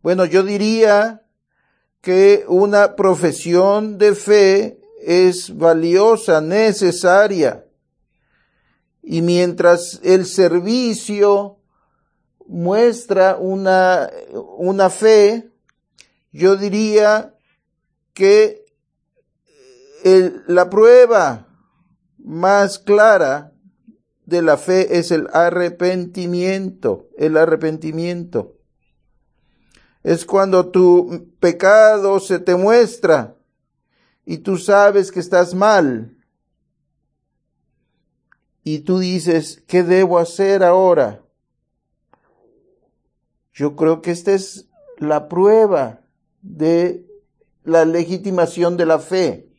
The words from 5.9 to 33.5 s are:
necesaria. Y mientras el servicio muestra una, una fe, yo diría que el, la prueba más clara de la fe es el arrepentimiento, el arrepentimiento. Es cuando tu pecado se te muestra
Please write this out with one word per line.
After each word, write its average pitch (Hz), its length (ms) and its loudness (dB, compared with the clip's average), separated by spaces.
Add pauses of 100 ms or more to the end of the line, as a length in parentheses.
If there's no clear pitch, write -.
necesaria. 185 1300 0 (1400)
Y 165 180 -8
mientras 175 840 0
el 185 220 2
servicio 202 1300 -2 (880)
muestra 190 920 -2
una, 185 760 0 (460)
una 185 320 0
fe, 214 640 2 (800)
yo 185 240 0
diría 208 760 -2 (800)
que 202 500 2 (1400)
el, 185 420 2
la 180 240 0
prueba 214 800 4 (680)
más 190 640 -2
clara 185 720 0 (720)
de 175 160 -2
la 156 160 2
fe 180 420 -2
es 165 120 -4
el 160 240 -4
arrepentimiento, 175 1700 -4 (100)
el 156 180 -2
arrepentimiento. 160 1200 -4 (1500)
Es 165 220 -4
cuando 190 460 0
tu 180 600 0 (100)
pecado 196 800 2
se 185 180 -4
te 180 180 -2
muestra 185 800 0 (880)